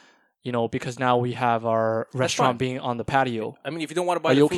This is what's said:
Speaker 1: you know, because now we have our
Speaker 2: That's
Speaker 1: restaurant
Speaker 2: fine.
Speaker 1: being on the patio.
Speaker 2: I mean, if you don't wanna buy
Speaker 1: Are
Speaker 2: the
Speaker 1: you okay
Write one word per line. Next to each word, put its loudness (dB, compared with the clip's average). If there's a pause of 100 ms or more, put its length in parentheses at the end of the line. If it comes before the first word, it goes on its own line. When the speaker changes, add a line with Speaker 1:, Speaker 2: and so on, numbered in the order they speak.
(440)
Speaker 1:
you -6
know, 2
because -6
now 2
we -2
have 0
our 0
Speaker 2:
That's -2
Speaker 1:
restaurant 2
Speaker 2:
fine. -8
Speaker 1:
being -4
on -4
the -4
patio. 0
Speaker 2:
I -6
mean, -8
if -6
you -12
don't 0
wanna 0
buy 2
Speaker 1:
Are 6
Speaker 2:
the 6
Speaker 1:
you 8
okay 2